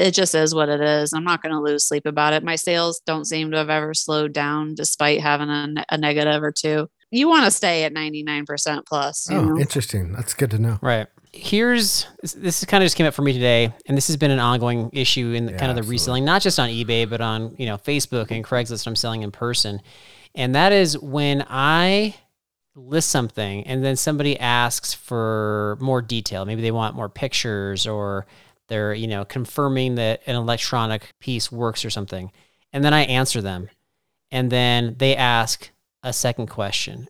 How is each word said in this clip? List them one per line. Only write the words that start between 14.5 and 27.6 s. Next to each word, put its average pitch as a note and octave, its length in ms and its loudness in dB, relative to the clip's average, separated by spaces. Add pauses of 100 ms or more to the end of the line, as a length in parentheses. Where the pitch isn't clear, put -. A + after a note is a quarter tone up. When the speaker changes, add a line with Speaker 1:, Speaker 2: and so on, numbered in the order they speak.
Speaker 3:
issue B2 400 0
in A#2 120 0
the, A2+ 80 -4
Speaker 2:
Yeah, F#2 60 -8
Speaker 3:
kind C3 120 0
of B2 40 -2
the A#2 60 -2
Speaker 2:
absolutely. G#2 100 -6
Speaker 3:
reselling, B2+ 340 0
not F#3 160 4
just F3+ 180 2
on B2 100 2
eBay, A2+ 400 0
but A2+ 120 -4
on, A2 380 -4
you C3 80 -4
know, G#2 100 -4
Facebook C3 540 -2
and A2+ 120 -4
Craigslist. A#2 440 -4
I'm A2+ 80 -6
selling A2+ 260 -2
in G#2 100 -6
person. A2 500 -2 (560)
And B2+ 180 0
that F#3+ 180 6
is E3+ 260 4
when C#3+ 500 0
I F3 680 2 (600)
list C#3+ 340 -2
something G#2+ 560 -2
and C3 200 -2
then C3+ 100 2
somebody C#3+ 440 0
asks A#2+ 540 0
for G#2+ 840 -2
more C3 220 0
detail. A2 440 -6
Maybe A2+ 160 -4
they A2+ 100 0
want A2+ 240 -2
more G#2+ 120 -6
pictures G2 800 -2